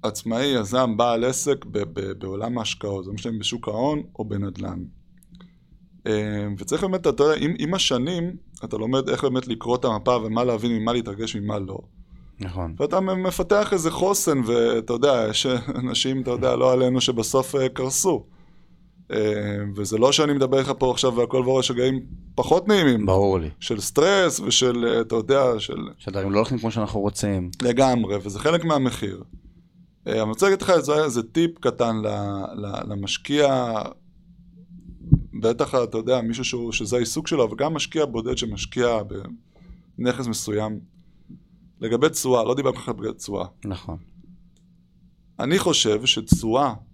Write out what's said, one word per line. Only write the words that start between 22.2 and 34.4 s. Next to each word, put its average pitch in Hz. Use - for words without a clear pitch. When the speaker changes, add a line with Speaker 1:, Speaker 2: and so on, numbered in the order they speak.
Speaker 1:
פחות 175
נעימים. 139
Speaker 2:
ברור 95
לי. 80
Speaker 1:
של 110
סטרס 175
ושל, 120
אה, 117
אתה 117
יודע, 131
של -
Speaker 2:
שהדברים 98
לא 101
הולכים 113
כמו 110
שאנחנו 110
רוצים. 98
Speaker 1:
לגמרי, 120
וזה 98
חלק 165
מהמחיר. 120
אה, -
אני 110
רוצה 110
להגיד 196
לך, 180
זה, 151
זה 120
טיפ 165
קטן 117
ל-, 107
ל-, 104
למשקיע, 127